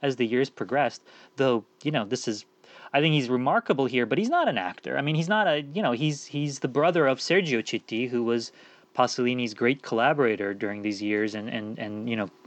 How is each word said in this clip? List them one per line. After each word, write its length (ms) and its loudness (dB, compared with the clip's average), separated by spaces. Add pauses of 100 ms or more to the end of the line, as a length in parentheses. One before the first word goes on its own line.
as 140 0
the 100 2
years 240 2
progressed, 520 -2 (340)
though, 280 2 (180)
you 100 -2
know, 120 0
this 220 -4
is, 180 -4 (480)
I 80 4
think 140 4
he's 140 2
remarkable 580 0
here, 200 0
but 120 0
he's 100 0
not 200 2
an 100 0
actor. 400 -6
I 40 -2
mean, 120 0
he's 140 0
not 180 2
a, 140 2 (120)
you 100 -4
know, 100 2
he's, 320 -2
he's 340 -4
the 100 -4
brother 380 4
of 120 2
Sergio 440 2
Citti, 460 -4
who 160 0
was 280 0 (440)
Pasolini's 580 0
great 280 0
collaborator 720 2
during 280 -6
these 200 -4
years 320 0
and, 140 -8
and, 300 -8
and, 300 -8
you 80 -2
know, 120 -2 (180)